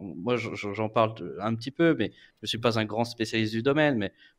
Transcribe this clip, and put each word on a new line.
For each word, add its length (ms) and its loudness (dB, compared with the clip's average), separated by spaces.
moi 340 -2
je, 200 -4
je, 180 -6
j'en 160 -2
parle 260 4
un 160 -2
petit 160 -8
peu, 260 4
mais 140 -2
je 60 -8
suis 100 -4
pas 200 2
un 60 2
grand 220 0
spécialiste 480 -2
du 100 -2
domaine, 340 4
mais 140 -2